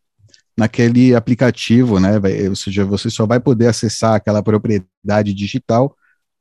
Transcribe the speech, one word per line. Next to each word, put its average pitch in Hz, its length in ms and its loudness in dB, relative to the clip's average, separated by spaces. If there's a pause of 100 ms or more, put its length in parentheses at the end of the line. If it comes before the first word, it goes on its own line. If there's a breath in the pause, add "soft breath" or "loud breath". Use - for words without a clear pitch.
(560 soft breath)
naquele 120 580 2
aplicativo, 117 840 0
né? 98 200 2
Vai, 98 300 -2
ou 98 80 -4
seja, 98 280 -4
você 101 260 -4
só 113 160 -2
vai 120 140 0
poder 120 260 0
acessar 113 480 0
aquela 104 280 -2
propriedade 104 920 -2
digital 117 600 -4 (460)